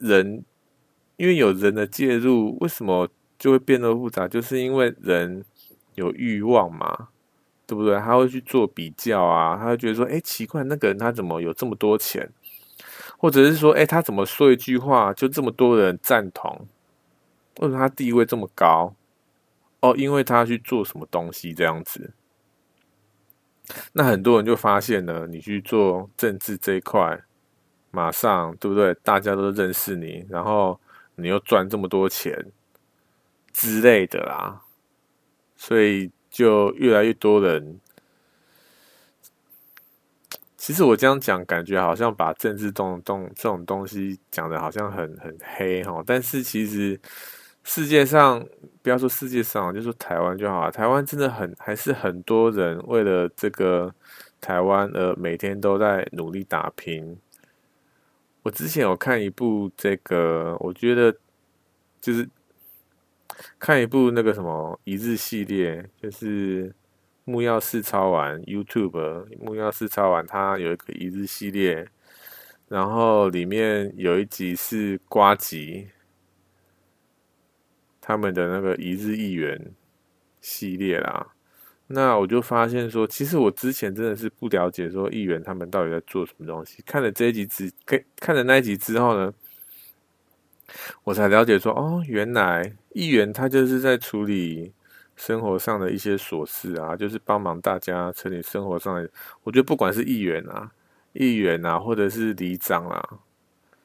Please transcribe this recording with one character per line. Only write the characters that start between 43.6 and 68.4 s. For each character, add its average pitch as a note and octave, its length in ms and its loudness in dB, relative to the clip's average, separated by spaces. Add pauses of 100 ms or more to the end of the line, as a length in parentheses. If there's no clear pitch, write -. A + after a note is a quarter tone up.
东 G2 200 -4
西 G2 320 -8 (120)
讲 E2 180 -6
得 D#2+ 120 -6
好 D#2+ 100 -6
像 G#2 200 -6
很， E2 280 -8
很 D#2+ 180 -16 (200)
黑 F#2 260 -2
哈， F2 240 -8
但 B2 160 0
是 C3 200 -6
其 A2 240 -4
实 G2+ 320 -4 (680)
世 - 220 -4
界 C#3+ 200 6
上， C3 400 4 (340)
不 - 80 -2
要 B2+ 80 4
说 B2+ 120 0
世 B2+ 200 -4
界 B2 140 0
上， F#2+ 320 -4
就 G#2+ 80 -6
说 A#2 120 -6
台 - 260 -4
湾 F2+ 180 0
就 G#2 100 -2
好 F2 180 0
了， E2 40 -4
台 A2 160 -2
湾 C#3 180 2
真 C#3+ 140 -8
的 C#3 100 0
很， G#2 300 -6
还 G#2+ 160 -8
是 C#3 180 -4
很 F2+ 300 -6
多 A2+ 280 4
人 F2+ 360 0
为 A#2 160 2
了 F2+ 280 2
这 - 200 -4
个 F2+ 440 0 (460)
台 F2+ 200 -2
湾 G2 340 2
而 F2+ 220 0
每 F2 200 -4
天 G2+ 240 -6
都 G2+ 160 2
在 G2+ 360 0
努 E2 180 -8
力 G2 140 -8
打 D#2+ 320 -4
拼。 E2 420 -10 (1200)
我 A2 80 -6
之 D3+ 180 -8
前 D#3+ 140 -2
有 F#2+ 140 2
看 B2 260 0
一 G2+ 60 -4
部 G#2 480 -2
这 G2 200 0
个， E2 640 0
我 F#2 120 -6
觉 A#2+ 220 0
得 A#2+ 200 6 (840)
就 B2 120 -2
是 A#2+ 140 -2 (1300)
看 D3 220 2
一 A#2+ 40 2
部 B2 260 4
那 A#2+ 120 2
个 A2 100 4
什 G2 100 -6
么 D#2+ 420 -6
一 G2 100 -6
日 A2+ 200 -4
系 G#2+ 300 -6
列， F#2 420 -4 (140)
就 G#2+ 100 -12
是 G2 640 -6 (500)
木 A#2+ 180 -4
曜 A#2 180 0
四 A2 220 -4
超 F#2+ 260 0
玩， D#2 360 0